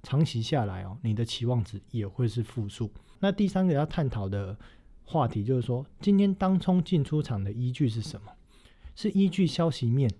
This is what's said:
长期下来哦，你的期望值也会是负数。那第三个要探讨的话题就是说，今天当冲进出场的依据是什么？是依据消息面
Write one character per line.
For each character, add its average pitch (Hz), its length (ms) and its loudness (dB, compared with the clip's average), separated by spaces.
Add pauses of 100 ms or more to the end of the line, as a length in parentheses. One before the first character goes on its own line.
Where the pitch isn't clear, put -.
长 151 220 2
期 117 160 -4
下 120 240 0
来 95 180 -6
哦， 98 180 -10
你 113 120 0
的 117 100 0
期 113 220 -4
望 120 180 2
值 98 160 -8 (120)
也 107 140 -4
会 117 220 -2
是 110 160 -2
负 110 240 -6
数。 104 240 -6 (280)
那 196 120 2
第 202 160 2
三 185 180 2
个 175 60 4
要 147 140 2
探 151 240 -2
讨 101 180 -4
的 98 300 -4 (480)
话 147 200 0
题 110 160 -2
就 127 140 0
是 123 60 2
说， 127 240 -2 (160)
今 202 160 4
天 196 160 4
当 190 260 2
冲 180 240 2
进 165 180 2
出 151 200 0
场 101 200 -4
的 98 80 -4
依 123 220 -2
据 131 160 0
是 110 140 -2
什 - 180 -10
么？ - 80 -18 (640)
是 - 180 -4
依 196 180 4
据 185 180 4
消 165 240 2
息 120 180 -2
面 123 300 2